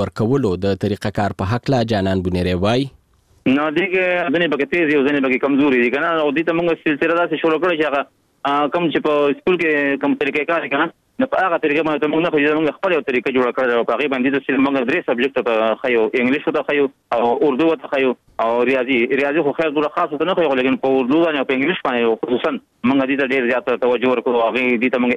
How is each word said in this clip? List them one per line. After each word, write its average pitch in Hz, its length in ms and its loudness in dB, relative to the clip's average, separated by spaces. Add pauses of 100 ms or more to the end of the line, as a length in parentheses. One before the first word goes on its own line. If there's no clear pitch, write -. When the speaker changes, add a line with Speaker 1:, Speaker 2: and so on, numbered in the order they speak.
Speaker 1:
ورکولو 110 520 0 (140)
د 98 100 0 (100)
طریقه 101 340 -4
کار 101 240 -4
په 92 100 -2
هکله 123 300 0 (100)
جانان 95 320 0
بونیری 90 300 -2 (100)
وایي، 131 240 0 (560)
Speaker 2:
نو 143 240 2
دې 170 240 -2
کې 180 400 0
ځینې 165 180 0
پکې 139 220 0
تیز 175 160 2
دي 151 80 4
او 131 80 2
ځینې 143 180 0
پکې 131 220 0
کمزوري 135 400 4
دي 117 100 0
که 151 120 -2
نه. 170 40 0 (140)
او - 100 2
دې 165 140 0
ته - 80 -2
موږ 170 260 -2
سلسله 160 380 0
داسې 170 120 0 (120)
شروع 156 160 2
کړې 180 160 0
چې 156 140 0
هغه، 139 120 0 (400)
آ، 147 280 0
کوم 175 200 0
چې 151 120 0
په 151 80 0 (240)
سکول 185 240 0
کې 143 400 0
کوم 143 200 0
طریقې 143 280 -2
کار 165 140 0
کوي 156 100 -10
که - 80 -2
نه، 160 80 -2 (320)
نو 262 120 2
په 185 120 0
هغه 170 180 -2
طریقې 147 240 0
باندې 151 160 -2
ته 151 100 0
موږ 160 120 0
نه 170 80 0
ښیو، 151 240 2
موږ 151 220 0
خپله 185 180 0
یو 143 120 -2
طریقه 131 280 -2
جوړه 123 200 2
کړې 131 140 0
ده. 120 80 2
او 113 100 0
په 120 60 0
هغې 143 180 -2
باندې 127 220 0
دې 135 100 0
سلسله 135 200 2
موږ 139 100 0 (140)
درې 170 200 0
سبجیکټ 127 280 -2 (100)
ته 120 60 2 (300)
ښیو، 120 200 2 (180)
انګلیش 131 240 0 (120)
ته 147 120 0
ښیو 147 180 2 (300)
او 120 320 2
اردو 139 200 2 (140)
ته - 100 -14
ښیو 135 200 0 (320)
او 113 60 0 (200)
ریاضي. 131 280 0 (220)
ریاضي 143 260 0
خو 135 120 0
خیر 160 160 0
دومره 147 220 -2
خاص 170 160 -2
ورته 156 180 -2
نه 185 80 -2
ښیو، 160 140 2
خو 131 80 2
لیکن 127 240 0
په 135 40 2 (100)
اردو 135 260 2
باندې 156 160 0
او 123 100 -4
په 135 60 2
انګلیش 156 300 -2
باندې 123 140 0 (220)
خصوصاً 127 300 -2 (360)
موږ 139 100 4 (100)
دې 139 120 0
ته 139 120 2
ډېر 135 180 0
زیات 123 140 -2 (220)
توجه 123 260 2
ورکړو. 120 340 0
هغې 117 180 -2 (180)
دې 127 100 0
ته 131 100 0
موږ 123 140 0